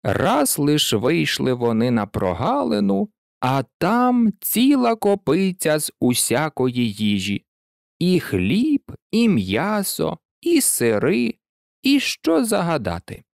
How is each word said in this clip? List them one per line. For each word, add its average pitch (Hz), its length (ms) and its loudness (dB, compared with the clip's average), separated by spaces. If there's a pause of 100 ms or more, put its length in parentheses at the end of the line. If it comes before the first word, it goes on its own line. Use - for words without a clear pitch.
Раз 190 560 0
лиш 147 340 0
вийшли 135 600 0
вони 120 380 0
на 110 160 0
прогалину, 196 1000 -2 (320)
а 131 220 0
там 233 760 0
ціла 247 560 2
копиця 185 800 0
з - 220 -6
усякої 123 920 0
їжі. 101 520 -2 (540)
І 175 220 2
хліб, 202 720 0 (180)
і 233 180 2
м'ясо, 175 880 -2 (220)
і 339 200 2
сири, 143 760 0 (480)
і 269 180 2
що 311 440 -2
загадати. 156 800 -4 (140)